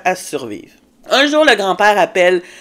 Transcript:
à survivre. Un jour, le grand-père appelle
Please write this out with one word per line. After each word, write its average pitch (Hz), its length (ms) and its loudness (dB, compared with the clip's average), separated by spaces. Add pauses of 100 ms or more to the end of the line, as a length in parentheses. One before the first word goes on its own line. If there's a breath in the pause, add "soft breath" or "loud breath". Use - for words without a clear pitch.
à 180 100 -2
survivre. 120 560 -12 (380)
Un 269 180 2
jour, 302 160 2
le 262 120 4
grand-père 202 440 0
appelle 180 420 2 (200 loud breath)